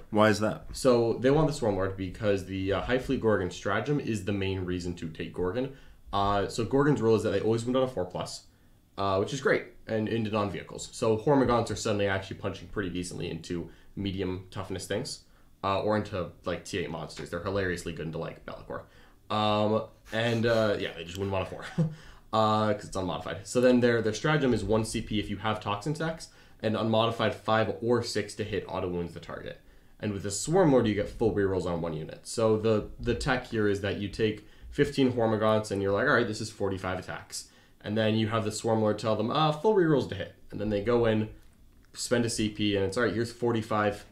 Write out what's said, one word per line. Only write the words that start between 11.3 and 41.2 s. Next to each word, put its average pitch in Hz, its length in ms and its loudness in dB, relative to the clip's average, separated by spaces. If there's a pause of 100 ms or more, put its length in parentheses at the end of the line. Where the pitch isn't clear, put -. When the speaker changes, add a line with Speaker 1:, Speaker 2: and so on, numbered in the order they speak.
Speaker 2:
are 104 60 -4
suddenly 101 320 0
actually 95 300 -4
punching 90 320 -8
pretty 98 200 -4
decently 87 400 -6
into 82 400 -6 (260)
medium 95 540 -4
toughness 95 380 -8
things, 107 320 -6 (440)
uh, 95 200 0
or 107 140 2
into, 92 320 -4 (160)
like, 87 200 -6
T 98 140 -4
eight 71 100 -4
monsters. 78 400 -10
They're 87 140 -6
hilariously 92 500 -2
good 78 140 -8
into, 80 100 -6
like, - 280 -10
Be'lakor. - 360 -12 (480)
Um, 107 540 2 (300)
and, 113 340 2
uh, 110 320 4
yeah, 90 160 -6
they 85 80 -10
just 87 140 -12
wouldn't 98 160 -2
want 92 140 -2
a - 20 -16
four, - 160 -12 (120)
<laughs> 160 120 2 (440)
uh, 107 400 4
'cause - 120 -6
it's - 100 -10
unmodified. 92 500 -4
So - 140 0
then 123 220 8
their, 117 200 6
their 104 120 0
stratagem 135 400 2
is 98 100 0
one 110 220 2
C 113 160 -4
P 107 180 -2
if 98 100 -2
you 101 80 -6
have 110 220 -2
Toxin 104 360 -2
Stacks, 160 340 -6 (320)
and 110 160 0
unmodified 113 580 2
five 110 460 0
or 117 200 2
six 101 340 -4
to 104 100 -4
hit 95 240 -2
auto 92 180 -4
wounds 87 260 -4
the 82 60 -14
target. - 400 -12 (400)
And 107 140 -2
with 95 100 -6
the 101 80 -6
Swarm 165 400 4
Lord, 120 160 6
you 104 80 2
get 101 140 -2
full 110 240 2
rerolls 95 320 2
on 87 160 -2
one 82 120 -4
unit. 78 340 -10
So 110 280 2
the, 107 320 2 (120)
the 117 160 0
tech 127 320 -2
here 107 200 0
is 98 140 0
that 98 160 -2
you 101 100 -4
take 110 400 -2 (220)
fifteen 135 440 2
Hormagaunts, 110 580 2
and 98 100 -2
you're 98 100 0
like, 110 160 2
"All 143 60 4
right, 117 140 4
this 107 120 -4
is 110 120 -8
forty-five 92 480 -4
attacks." - 500 -12 (320)
And 104 160 -4
then 110 180 4
you 110 120 2
have 110 180 0
the 104 60 -2
Swarm 113 300 0
Lord 107 180 2
tell 110 160 0
them, 107 160 0
"Uh, 151 200 2
full 220 220 2
rerolls 156 360 4
to 95 60 -6
hit." - 200 -8 (160)
And 104 100 -8
then 107 80 -2
they 101 120 2
go 117 240 2
in, 110 240 2 (640)